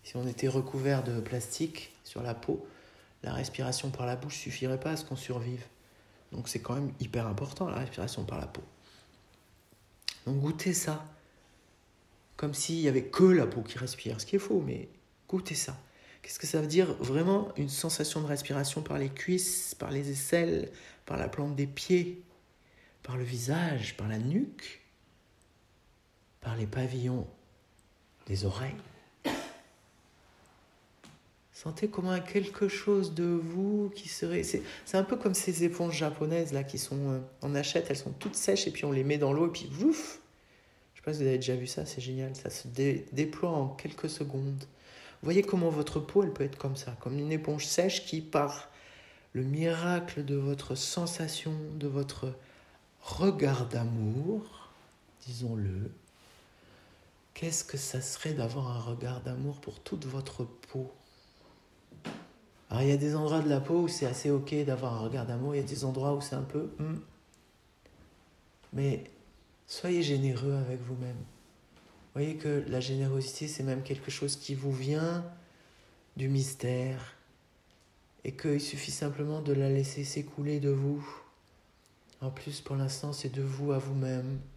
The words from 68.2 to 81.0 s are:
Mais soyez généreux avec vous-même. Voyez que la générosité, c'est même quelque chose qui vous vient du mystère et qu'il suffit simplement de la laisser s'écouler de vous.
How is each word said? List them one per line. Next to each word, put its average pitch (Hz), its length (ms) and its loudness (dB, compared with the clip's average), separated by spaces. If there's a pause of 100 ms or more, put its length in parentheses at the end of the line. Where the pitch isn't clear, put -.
Mais 139 320 0 (640)
soyez 175 360 0
généreux 135 520 2
avec 127 260 -2
vous-même. 123 420 -6 (920)
Voyez 156 220 0
que 147 300 0
la 127 140 0
générosité, 135 640 0
c'est 151 160 -6
même 135 200 0
quelque 135 280 -6
chose 139 240 -2
qui - 200 -6
vous 135 180 -2
vient 160 520 0 (920)
du 135 120 0
mystère 131 880 0 (1080)
et 131 100 -4
qu'il 143 260 2
suffit - 300 -6
simplement 147 520 -2
de 147 100 2
la 135 160 4
laisser 139 340 2
s'écouler 143 560 -2
de 139 120 2
vous. 139 360 2 (1160)